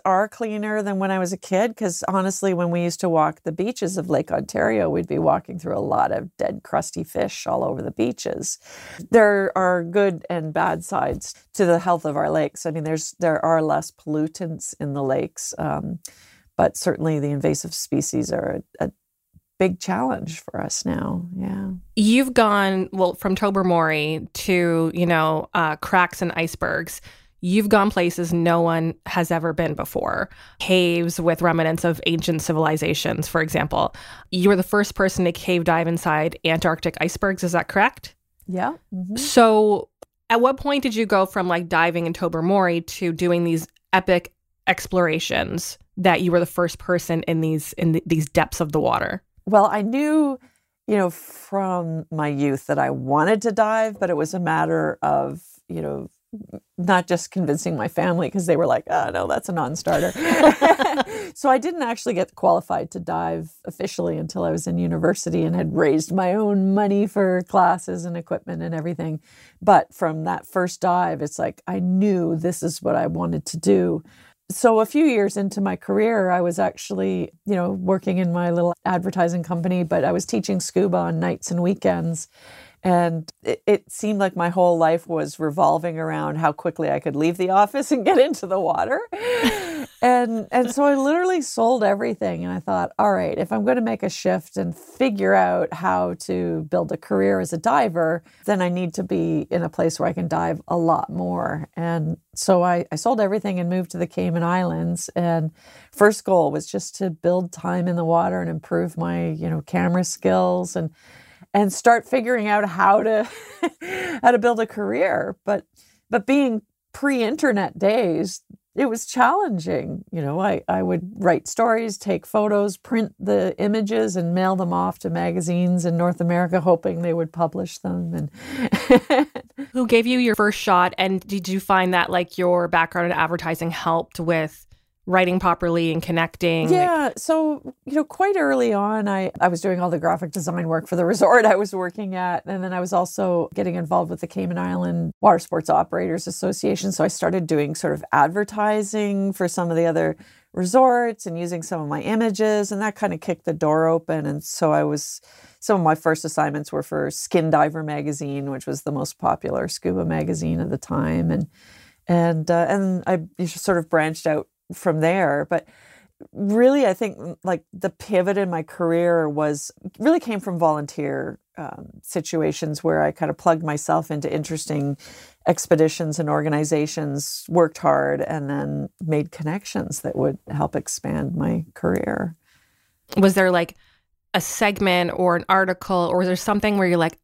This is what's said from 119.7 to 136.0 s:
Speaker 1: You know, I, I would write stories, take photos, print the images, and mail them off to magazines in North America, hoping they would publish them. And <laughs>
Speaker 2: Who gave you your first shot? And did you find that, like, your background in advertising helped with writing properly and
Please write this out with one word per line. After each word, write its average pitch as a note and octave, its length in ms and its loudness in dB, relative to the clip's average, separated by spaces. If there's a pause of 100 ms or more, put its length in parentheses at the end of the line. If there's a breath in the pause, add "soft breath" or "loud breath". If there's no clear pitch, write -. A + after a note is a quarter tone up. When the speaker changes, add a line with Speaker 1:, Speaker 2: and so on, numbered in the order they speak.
Speaker 1:
You E3 100 -4
know, C#3+ 180 -2
I, F#3+ 280 0
I F#3 160 0
would F3+ 180 0 (140)
write F3+ 320 2
stories, A3+ 500 0
take F3+ 300 -4
photos, G#3 500 0
print - 420 -4
the F#3+ 380 0
images, G#3 580 0
and F3 200 0
mail F#3 200 2
them F3+ 160 -2
off F3+ 280 -2
to F#3 100 -6
magazines F3 760 0
in E3+ 140 0
North F3 240 0
America, F3 400 2
hoping E3+ 400 2
they E3+ 140 0
would E3 180 -4
publish E3+ 460 -4
them. F3 340 -6
And B3+ 1120 2 (220)
<laughs> - 220 -14
Speaker 2:
Who B3 160 -2
gave A3+ 180 4
you B3+ 140 2
your A#3 160 2
first G#3 240 2
shot? F3+ 400 2
And F#3+ 220 0
did G3 260 -6
you F#3+ 120 -2
find F#3 360 2
that, F3 160 0
like, F3+ 260 -2
your F3+ 300 2
background E3+ 440 0
in - 60 -2
advertising E3 540 -2
helped E3 480 -2
with D#3+ 440 -2 (460)
writing F#3 300 4
properly E3+ 540 2
and E3 100 -4